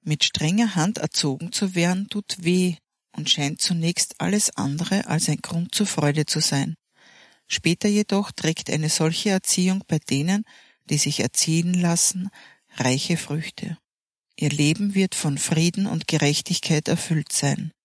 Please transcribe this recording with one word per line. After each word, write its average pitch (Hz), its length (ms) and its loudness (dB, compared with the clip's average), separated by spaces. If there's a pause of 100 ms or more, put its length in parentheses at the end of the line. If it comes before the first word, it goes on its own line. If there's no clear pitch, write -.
Mit 151 200 -2
strenger 202 520 2
Hand 180 240 2
erzogen 156 520 -2
zu 185 240 -2
werden, 180 360 0
tut 202 340 -8
weh 180 320 2 (360)
und 151 180 -6
scheint 147 280 0
zunächst - 600 0
alles 196 380 0
andere 170 480 0
als 156 240 0
ein 147 80 0
Grund - 360 -4
zur 208 120 0
Freude 147 400 0
zu - 140 -2
sein. 147 340 0 (720)
Später - 420 0
jedoch 208 440 0
trägt - 360 -2
eine 156 220 0
solche 165 400 0
Erziehung 190 580 0
bei 156 100 2
denen, 180 460 0 (400)
die 143 140 0
sich - 220 -2
erziehen 170 520 0
lassen, 180 560 0 (480)
reiche 127 400 0
Früchte. - 640 -8 (580)
Ihr 151 140 0
Leben 156 440 2
wird 190 200 2
von 143 240 -2
Frieden 170 480 2
und - 200 -2
Gerechtigkeit 151 800 0
erfüllt - 460 -2
sein. 143 400 -2 (120)